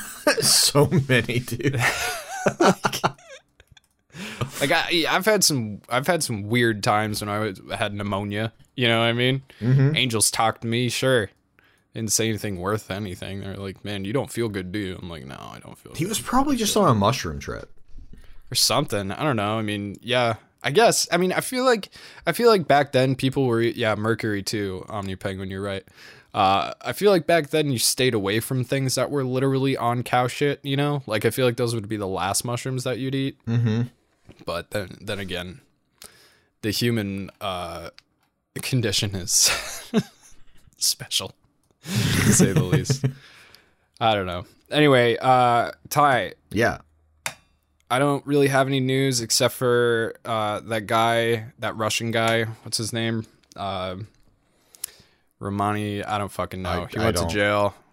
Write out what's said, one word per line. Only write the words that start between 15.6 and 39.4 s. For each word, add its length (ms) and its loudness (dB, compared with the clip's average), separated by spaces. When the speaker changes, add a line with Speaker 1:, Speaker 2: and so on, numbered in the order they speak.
Speaker 2:
feel 180 -20
Speaker 1:
He 100 -4
Speaker 2:
good." 40 -4
Speaker 1:
was 120 -4
probably 340 2
just 220 0
on 100 6
a 60 8
mushroom 460 0
trip. 320 -10
Speaker 2:
Or 40 -8
something. 560 0
I 120 -6
don't 120 0
know. 220 0
I 60 -2
mean, 380 -6
yeah. 340 2
I 80 -2
guess. 400 4
I 60 4
mean, 160 0
I 80 -2
feel 240 -4
like, 240 2
I 40 2
feel 180 4
like 180 4
back 240 4
then 240 4
people 320 0
were, 140 2
yeah, 340 0
Mercury 480 0
too, 460 -4
Omni 260 -6
Penguin, 340 -8
you're 120 -8
right. 220 -6
Uh, 480 4
I 120 -6
feel 180 4
like 140 4
back 240 2
then 220 0
you 80 0
stayed 340 2
away 260 0
from 240 -2
things 320 -2
that 140 0
were 140 -2
literally 540 0
on 260 0
cow 240 2
shit, 360 -2
you 140 -2
know? 300 0
Like, 180 0
I 60 2
feel 140 2
like 120 2
those 160 0
would 140 -6
be 100 -6
the 100 -4
last 360 -2
mushrooms 400 -6
that 160 -4
you'd 160 -4
eat. 300 -4
Speaker 1:
Mm-hmm. 380 0
Speaker 2:
But 260 -8
then, 300 -8
then 180 -8
again, 420 -8
the 100 -2
human, 600 -2
uh, 480 -8
condition 540 -2
is 160 -6